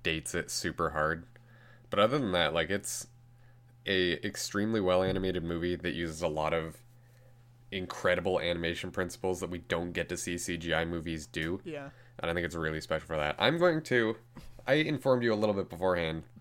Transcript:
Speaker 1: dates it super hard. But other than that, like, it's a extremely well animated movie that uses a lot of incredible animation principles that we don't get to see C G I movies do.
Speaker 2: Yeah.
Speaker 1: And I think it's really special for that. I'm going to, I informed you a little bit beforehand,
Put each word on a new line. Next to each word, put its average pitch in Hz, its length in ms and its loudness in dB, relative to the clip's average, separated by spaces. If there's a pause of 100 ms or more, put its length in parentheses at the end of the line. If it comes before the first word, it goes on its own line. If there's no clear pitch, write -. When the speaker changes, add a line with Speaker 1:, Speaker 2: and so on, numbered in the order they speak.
Speaker 1:
dates 80 320 -2
it 85 160 -2
super 82 400 -2
hard. 78 340 0 (640)
But - 100 0
other 113 200 6
than 113 120 0
that, 85 220 4
like, 82 160 2
it's - 380 -4 (800)
a 92 280 4 (120)
extremely 104 540 -2
well 92 240 4
animated 92 400 0
movie 85 320 -2
that 82 180 -2
uses 80 280 -4
a 87 60 2
lot 78 260 0
of 80 240 -2 (960)
incredible 90 680 2
animation 85 520 -2
principles 90 480 -2
that 85 100 -4
we 87 100 -6
don't 87 320 -2
get 85 180 -2
to 90 80 -4
see 87 200 -4
C 85 200 -4
G 82 160 -2
I 80 120 2
movies 82 400 -6
do. 82 380 -4
Speaker 2:
Yeah. 143 260 -10 (300)
Speaker 1:
And 85 100 -4
I 85 40 0
think 87 120 0
it's 82 100 -4
really 78 260 -2
special 80 260 -4
for 80 100 -2
that. 73 220 2
I'm 139 180 4
going 165 260 4
to, 113 340 2 (500)
I 131 60 4
informed 143 500 2
you 113 100 4
a - 20 2
little 104 200 4
bit 98 140 -2
beforehand, 85 540 0 (180)